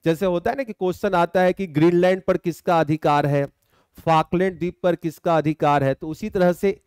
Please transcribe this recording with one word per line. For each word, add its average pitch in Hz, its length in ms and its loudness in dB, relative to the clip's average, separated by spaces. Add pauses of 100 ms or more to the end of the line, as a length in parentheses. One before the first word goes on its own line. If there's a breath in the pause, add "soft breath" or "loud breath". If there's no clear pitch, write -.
जैसे 165 220 -2
होता 180 240 -2
है 269 60 -6
ना 277 60 -6
कि 220 120 -10
क्वेश्चन 185 420 -4
आता 175 260 0
है 185 100 2
कि 196 160 -6
ग्रीनलैंड 175 540 2
पर 185 160 0
किसका 170 420 -2
अधिकार 147 460 0
है, 139 200 0 (520)
फाकलैंड 170 600 0
द्वीप 170 240 -6
पर 175 140 0
किसका 165 420 -4
अधिकार 147 460 0
है, 135 100 0
तो 160 140 -10
उसी 208 220 -10
तरह 180 240 2
से 202 320 -2